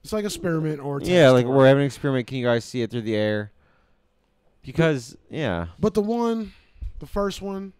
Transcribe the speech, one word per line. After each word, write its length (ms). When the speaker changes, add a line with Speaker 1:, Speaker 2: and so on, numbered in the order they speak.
Speaker 1:
It's 80
like 140
experiment 560
or 180
Speaker 2:
Yeah, 240
Speaker 1:
test 100
Speaker 2:
like, 120
Speaker 1:
or 100
Speaker 2:
we're 120
having 160
an 40
experiment. 400
Can 100
you 80
guys 200
see 160
it 100
through 120
the 120
air? 380
Because, 560
yeah. 380
Speaker 1:
But 140
the 80
one, 500
the 80
first 340
one 380